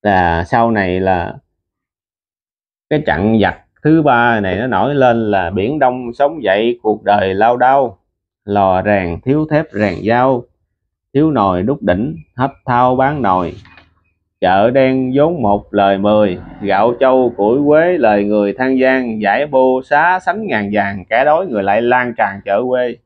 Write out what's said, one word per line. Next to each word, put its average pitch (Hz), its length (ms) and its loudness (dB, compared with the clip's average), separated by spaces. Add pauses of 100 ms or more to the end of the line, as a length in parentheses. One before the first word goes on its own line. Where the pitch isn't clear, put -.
Là 90 420 0
sau 117 280 0
này 92 280 -2
là 92 360 -2 (1500)
cái 151 160 0
trận 104 360 0
giặc 95 160 0 (260)
thứ 160 180 4
ba 120 380 2
này 92 200 -2
nó 123 80 -4
nổi 120 280 0
lên, 117 360 2
là 92 180 0
biển 104 300 -4
đông 123 340 -2
sóng 143 300 -2
dậy, 110 380 0
cuộc 107 220 -2
đời 98 300 0
lao 113 240 2
đao, 127 400 0 (480)
lò 98 400 2
rèn 92 360 0
thiếu 151 300 -2
thép 156 200 0
rèn 101 240 -2 (120)
dao, 123 360 0 (720)
thiếu 151 180 2
nồi 98 320 0
đúc 135 180 -4
đỉnh, 107 360 -2 (180)
hấp 131 160 -4 (140)
thao 127 300 0
bán 135 260 -2
nồi, 92 340 -2 (840)
chợ 98 300 2
đen 131 440 0
vốn 156 260 0
một 104 320 -2
lời 98 240 2
mười, 104 420 2 (220)
gạo 104 380 0
châu 131 380 2
củi 110 300 2
quế 165 300 2
lời 107 280 2
người 104 280 0
than 131 260 -2
gian, 127 420 0
giải 110 260 0
bô 131 360 2
xá 170 420 0
sánh 202 220 -4
ngàn 107 260 -2
vàng, 101 360 -2
kẻ 117 160 2
đói 165 220 2
người 107 160 -4
lại 101 180 0
lan 123 360 0
tràn 98 280 -2
chợ 101 220 0
quê. 123 280 -2 (100)